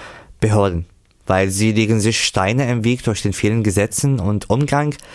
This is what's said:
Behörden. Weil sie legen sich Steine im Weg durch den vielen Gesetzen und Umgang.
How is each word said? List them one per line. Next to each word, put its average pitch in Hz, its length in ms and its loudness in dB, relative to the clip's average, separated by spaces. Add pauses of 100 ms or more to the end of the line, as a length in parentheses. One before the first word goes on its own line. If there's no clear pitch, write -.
(400)
Behörden. 101 460 2 (420)
Weil 95 240 2
sie 104 200 2
legen 110 300 2
sich 110 240 0
Steine 117 440 0
im 117 140 -2
Weg 123 200 0
durch 110 180 -2
den 101 100 -2
vielen 110 320 0
Gesetzen 107 560 0
und 98 300 -2
Umgang. 143 460 0 (200)